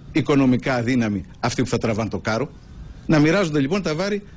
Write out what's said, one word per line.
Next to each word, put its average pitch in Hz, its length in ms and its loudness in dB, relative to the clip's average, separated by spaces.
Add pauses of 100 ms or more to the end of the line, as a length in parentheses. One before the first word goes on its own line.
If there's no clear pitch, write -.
(120)
οικονομικά 135 600 2
αδύναμοι 113 500 0 (160)
αυτοί 120 220 -2
που 113 60 -2
θα 117 100 0
τραβάνε 110 320 -2
το 98 80 -6
κάρο, 113 320 -2 (560)
να 160 120 4
μοιράζονται 156 420 2
λοιπόν 170 220 0
τα 165 120 -2
βάρη 202 280 -2 (140)